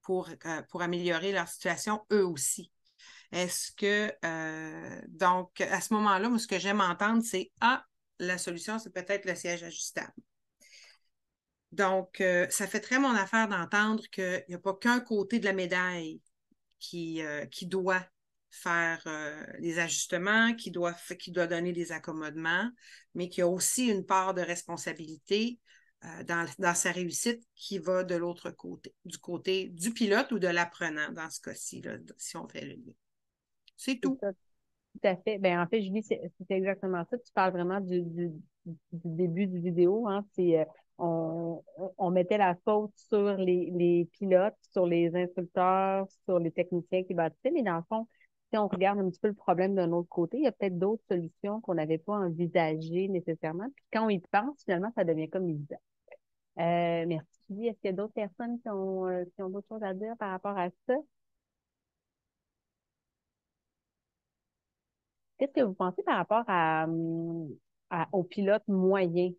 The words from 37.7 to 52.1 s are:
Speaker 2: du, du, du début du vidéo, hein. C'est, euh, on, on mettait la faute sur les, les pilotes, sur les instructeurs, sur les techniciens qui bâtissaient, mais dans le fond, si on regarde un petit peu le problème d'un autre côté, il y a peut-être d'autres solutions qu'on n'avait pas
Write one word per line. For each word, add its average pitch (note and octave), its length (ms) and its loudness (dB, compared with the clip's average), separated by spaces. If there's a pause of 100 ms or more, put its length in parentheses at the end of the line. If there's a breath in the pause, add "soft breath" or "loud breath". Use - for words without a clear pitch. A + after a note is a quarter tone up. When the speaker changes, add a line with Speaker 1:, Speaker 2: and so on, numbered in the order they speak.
Speaker 2:
du, F3+ 220 0
du, E3+ 260 -4 (360)
du E3 120 -12 (160)
début E3+ 560 0
du F3+ 100 -4
vidéo, F3+ 480 4
hein. G3+ 180 0 (120)
C'est, E3+ 240 6
euh, D#3 40 2 (340 loud breath)
on, E3 680 -2 (340)
on F#3 140 2
mettait F#3 260 4
la F3+ 160 6 (100)
faute G#3+ 300 2
sur G3+ 420 2
les, F3+ 380 2
les F3 380 4
pilotes, F#3+ 420 4 (160)
sur F#3 160 2
les E3+ 300 4
instructeurs, F#3 920 2 (180)
sur F#3 140 4
les E3 140 0
techniciens F3+ 500 0
qui F#3 120 -6
bâtissaient, E3 360 0
mais D#4 140 2
dans E3+ 140 2
le E3+ 100 -2
fond, A3 180 -2 (460 soft breath)
si A3 60 2
on G#3 100 2
regarde G3 320 2
un F#3 100 2
petit - 80 -12
peu - 80 -2
le G#3 80 2
problème F#3+ 400 2
d'un F3 160 4
autre F3 180 0
côté, F3 280 0
il D4+ 80 0
y - 20 4
a G#3+ 60 2
peut-être F#3 260 -2
d'autres G3+ 320 0
solutions G3+ 500 -4
qu'on F#3+ 140 -2
n'avait D#3+ 240 0
pas F#3 140 -6